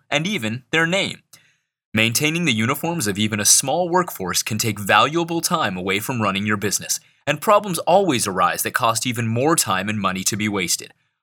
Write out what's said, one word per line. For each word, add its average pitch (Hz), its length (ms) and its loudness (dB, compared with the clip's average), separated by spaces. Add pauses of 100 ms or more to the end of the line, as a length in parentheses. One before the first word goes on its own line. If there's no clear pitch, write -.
and 151 160 -2
even 131 460 -6
their 165 160 2
name. 170 340 -4 (720)
Maintaining 151 520 2
the 131 80 2
uniforms 139 520 -2
of 101 140 -2
even 107 200 0
a 101 60 0
small 160 420 2
workforce 170 540 -2
can 110 160 -4
take 104 220 -2
valuable 147 640 4
time 127 360 -2
away 95 220 0
from 117 240 -2
running 98 240 0
your 107 100 2
business, 98 420 -4 (280)
and 147 120 0
problems 208 400 2
always 165 460 2
arise 90 380 0
that 104 100 -4
cost 113 320 0
even 117 220 -2
more 131 280 2
time 98 320 0
and 107 140 -4
money 95 220 -2
to 113 120 -2
be 107 140 -2
wasted. 95 420 -4 (320)